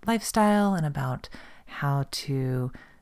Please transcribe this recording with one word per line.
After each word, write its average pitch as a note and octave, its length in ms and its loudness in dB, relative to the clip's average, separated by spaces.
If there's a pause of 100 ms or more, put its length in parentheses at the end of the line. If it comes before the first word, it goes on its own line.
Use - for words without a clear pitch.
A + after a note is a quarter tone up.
lifestyle G#3 680 4
and E3 100 0
about C3+ 440 -4 (380)
how C#3 440 -2
to B2+ 600 -2 (320)